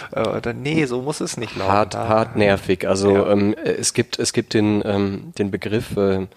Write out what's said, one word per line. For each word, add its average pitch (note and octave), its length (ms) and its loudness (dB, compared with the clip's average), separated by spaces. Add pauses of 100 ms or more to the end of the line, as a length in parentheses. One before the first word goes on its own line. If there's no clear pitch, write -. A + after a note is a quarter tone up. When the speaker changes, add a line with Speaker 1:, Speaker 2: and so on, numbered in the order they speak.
(120)
Speaker 1:
äh, A2 300 -2
dann, A#2+ 200 -6
nee, D3+ 240 0
so B2 160 -2
muss D3 200 -6
es - 160 -6
nicht A#2 180 -8
laufen. F#2+ 160 0
Speaker 2:
Hart, G2+ 220 2
Speaker 1:
Da A2 140 -4
Speaker 2:
hart A2+ 280 2
nervig. G2 520 2
Also, G2 280 4
Speaker 1:
Ja. G2 160 4
Speaker 2:
ähm, G2+ 240 4
äh, - 160 -4
es - 220 -2
gibt, - 260 -2
es B2 140 -2
gibt - 200 -2
den, G#2+ 320 4
ähm, G2+ 520 -2
den G2+ 140 0
Begriff, G#2 460 -4
äh, F#2+ 400 0